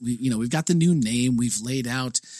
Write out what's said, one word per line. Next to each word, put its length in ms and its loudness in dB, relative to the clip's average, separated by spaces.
we, 100 -2
you 180 -2
know, 80 0
we've 120 -2
got 160 0
the 80 2
new 200 4
name, 420 2
we've 240 0
laid 260 -4
out 340 -4